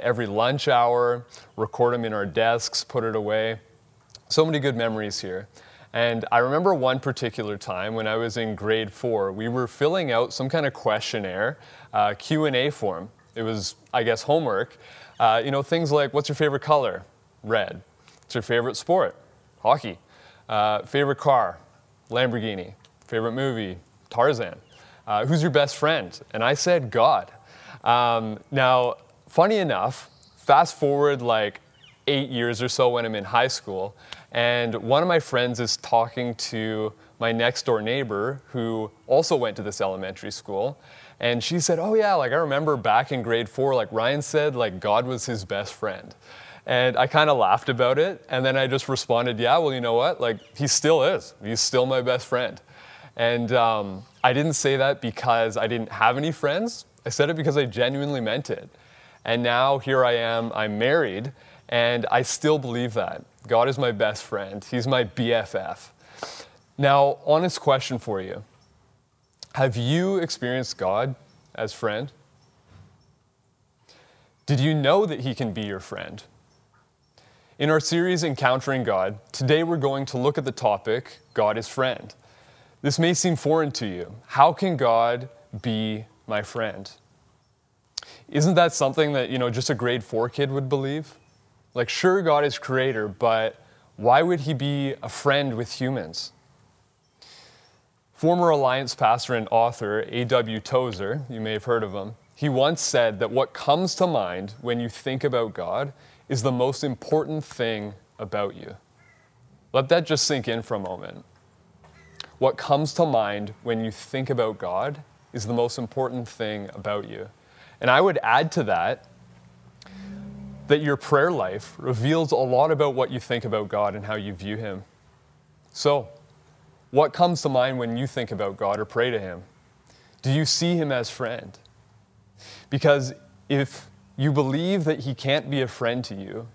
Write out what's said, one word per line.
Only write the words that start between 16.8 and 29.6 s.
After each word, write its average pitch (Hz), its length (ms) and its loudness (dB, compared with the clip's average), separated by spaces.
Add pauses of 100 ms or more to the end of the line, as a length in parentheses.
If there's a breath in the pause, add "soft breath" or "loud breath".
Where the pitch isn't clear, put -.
"Red." 101 380 -2 (400 loud breath)
"What's - 120 -16
your 117 80 -2
favorite 117 340 0
sport?" 170 380 0 (460)
"Hockey." 117 400 0 (480 loud breath)
Uh, 107 340 0
"Favorite 139 360 0
car?" 117 400 2 (520)
"Lamborghini." 113 640 -2 (320)
"Favorite 113 260 -4
movie?" 113 460 -4 (320)
"Tarzan." 117 480 0 (480 loud breath)
Uh, 107 180 0
"Who's 151 160 2
your 160 100 0
best 143 260 2
friend?" 147 440 -2 (120)
And 110 120 -2
I 127 80 4
said, 147 380 0
"God." 113 400 4 (520 loud breath)
Um, 117 580 2 (100)
now, 127 460 4 (300)
funny 202 300 4
enough, 127 540 -2 (260)